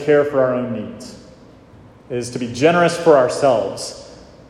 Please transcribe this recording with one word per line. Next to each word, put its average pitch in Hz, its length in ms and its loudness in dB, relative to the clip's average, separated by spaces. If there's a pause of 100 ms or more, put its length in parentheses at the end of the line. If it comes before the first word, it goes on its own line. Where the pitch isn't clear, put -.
care 147 200 4
for 135 160 -2
our 127 140 0
own 120 180 -4
needs, - 500 -12 (840)
is 120 220 -6
to - 80 -6
be 120 120 -6
generous 170 460 2
for 160 220 4
ourselves. - 1000 -2 (320)